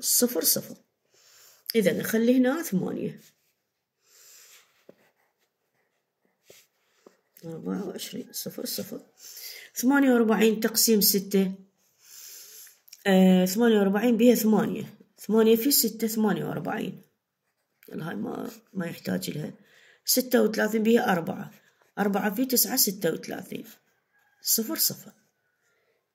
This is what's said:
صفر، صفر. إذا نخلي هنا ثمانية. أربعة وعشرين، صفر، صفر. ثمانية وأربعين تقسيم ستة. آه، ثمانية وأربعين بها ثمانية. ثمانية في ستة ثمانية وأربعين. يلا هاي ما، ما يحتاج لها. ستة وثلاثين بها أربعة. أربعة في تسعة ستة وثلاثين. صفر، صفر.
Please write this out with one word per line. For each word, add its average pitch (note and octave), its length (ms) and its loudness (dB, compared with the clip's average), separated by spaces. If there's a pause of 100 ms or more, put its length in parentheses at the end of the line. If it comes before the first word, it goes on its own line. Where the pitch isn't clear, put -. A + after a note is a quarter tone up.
صفر، - 440 0
صفر. - 320 -2 (960)
إذا G#3 180 4
نخلي A#3 440 0
هنا C4+ 260 2
ثمانية. - 580 -6 (4000)
أربعة F#3 440 -8
وعشرين، - 440 -12
صفر، - 340 -12
صفر. - 340 -10 (760)
ثمانية C#4 380 4
وأربعين A3 480 4
تقسيم A3 400 2
ستة. F#3+ 540 0 (1500)
آه، F#3 380 6
ثمانية A3 340 2
وأربعين G#3 380 2
بها A#3 180 6
ثمانية. - 640 0 (200)
ثمانية A3 380 4
في A3+ 140 0
ستة A3+ 360 0
ثمانية G#3+ 380 -2
وأربعين. - 580 -8 (840)
يلا D#3+ 200 -12
هاي - 60 -10
ما، - 360 -10 (220)
ما F3+ 140 -8
يحتاج F#3 440 -8
لها. D3+ 220 -10 (520)
ستة B3+ 380 2
وثلاثين G#3+ 400 0
بها A3+ 300 4
أربعة. - 380 -6 (480)
أربعة G3+ 360 -2
في C4 120 -2
تسعة A#3+ 300 0
ستة F#3 360 0
وثلاثين. - 520 -10 (800)
صفر، A3 340 -2
صفر. - 360 -6 (1040)